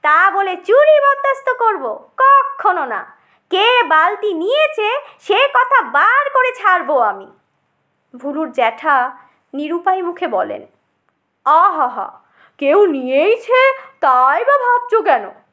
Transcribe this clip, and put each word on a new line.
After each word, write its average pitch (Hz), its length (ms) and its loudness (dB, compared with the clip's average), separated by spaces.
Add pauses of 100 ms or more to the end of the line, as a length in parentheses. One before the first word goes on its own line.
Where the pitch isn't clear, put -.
তা 330 280 2
বলে 381 260 -4
চুরি 587 440 4
বরদাস্ত 554 580 -2
করব? 381 580 -4
কখনো 523 680 0
না। 226 320 -10 (340)
কে 466 320 2
বালতি 359 520 0
নিয়েছে 453 560 -2 (280)
সে 523 360 0
কথা 508 280 2
বার 453 480 0
করে 508 220 0
ছাড়বো 349 460 0
আমি।" 196 340 -4 (840)
ভুলুর 277 360 -8
জ্যাঠা 254 640 -2 (380)
নিরুপায় 349 480 -4
মুখে 349 240 -8
বলেন, - 400 -6 (800)
"আহাহা, 311 760 0 (380)
কেউ 339 280 2
নিয়েইছে 392 840 0 (280)
তাই 269 440 2
বা 554 140 2
ভাবছো 494 440 0
কেন? 214 280 0 (220)